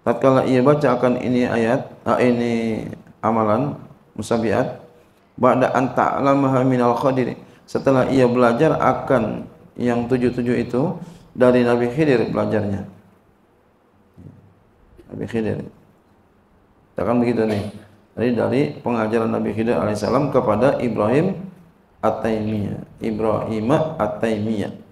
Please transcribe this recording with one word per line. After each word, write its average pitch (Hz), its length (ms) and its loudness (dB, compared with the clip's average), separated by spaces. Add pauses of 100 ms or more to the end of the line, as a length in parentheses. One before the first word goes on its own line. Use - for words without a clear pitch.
Tatkala 127 480 2
ia 127 160 4
baca 143 320 4
akan 123 240 0
ini 123 240 0
ayat, 117 480 0 (160)
ah, 120 80 2
ini 117 720 0 (320)
amalan 110 560 0 (400)
musabiat, 110 640 -2 (560)
ba'da 123 400 2
an 127 160 0
ta'lamaha 135 720 2
minal 123 320 2
Khadiri, 131 400 0 (320)
setelah 127 400 2
ia 131 160 4
belajar 120 560 4
akan 127 640 0 (320)
yang 120 320 -2
tujuh-tujuh 123 480 0
itu 127 400 -2 (400)
dari 123 320 4
Nabi 120 240 2
Khidir 131 400 2
belajarnya. 107 560 -2 (2250)
Nabi 107 160 -8
Khidir. 220 400 -4 (1300)
Misalkan 113 240 -2
begitu 117 240 0
nih. 107 200 -2 (520)
Jadi 117 200 0
dari 110 260 0 (180)
pengajaran 113 520 -2
Nabi 110 200 -2
Khidir 113 240 0
alaihissalam 107 560 0
kepada 113 480 0
Ibrahim 120 560 0 (640)
At-Taimiyah. 107 880 -4 (160)
Ibrahim 110 640 -2 (320)
At-Taimiyah. 107 720 -2 (180)